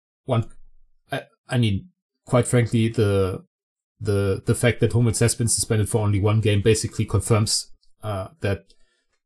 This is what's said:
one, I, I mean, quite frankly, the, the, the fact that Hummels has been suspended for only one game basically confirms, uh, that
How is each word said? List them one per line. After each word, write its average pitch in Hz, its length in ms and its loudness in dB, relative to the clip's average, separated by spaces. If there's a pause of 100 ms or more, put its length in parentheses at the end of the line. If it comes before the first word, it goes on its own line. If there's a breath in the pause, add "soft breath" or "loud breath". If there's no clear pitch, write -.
(240)
one, 113 220 -2 (680)
I, 139 120 -8 (240)
I 127 100 -2
mean, 98 320 -2 (340)
quite - 240 0
frankly, 113 400 2
the, 101 560 0 (560)
the, 98 440 -2
the 117 120 2
fact 117 240 0
that 117 140 0
Hummels 117 260 2
has 117 160 2
been 120 100 -2
suspended 107 420 0
for 110 140 -2
only 104 160 2
one 107 220 2
game 104 200 2
basically 110 440 0
confirms, - 680 0 (320)
uh, 98 260 -8 (120)
that 101 320 -4 (540)